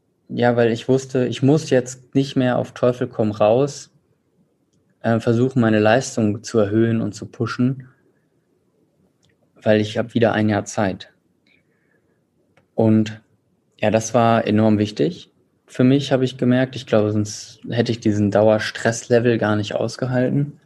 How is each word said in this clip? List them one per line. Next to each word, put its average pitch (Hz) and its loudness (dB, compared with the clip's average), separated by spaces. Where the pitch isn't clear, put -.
ja, 120 0
weil 117 2
ich 113 -4
wusste, 131 0
ich 117 -6
muss 151 2
jetzt - -4
nicht 135 -2
mehr 127 0
auf 117 -6
Teufel 123 -2
komm 110 -4
raus, 113 0
äh, 113 0
versuchen, 123 0
meine 110 2
Leistung 107 0
zu - -4
erhöhen 113 2
und 107 -6
zu - -14
pushen, 127 -4
weil 107 2
ich 107 -4
hab 113 -6
wieder 113 2
ein 107 0
Jahr 101 -2
Zeit. 95 -6
Und 110 0
ja, 107 2
das 110 0
war 117 2
enorm 107 2
wichtig. 139 -4
Für - 0
mich 135 2
habe 131 2
ich 123 -4
gemerkt, 127 0
ich - -14
glaube, 107 2
sonst - -6
hätte 117 0
ich 113 -8
diesen 104 2
Dauerstresslevel 113 2
gar 107 0
nicht 104 -4
ausgehalten. 127 -4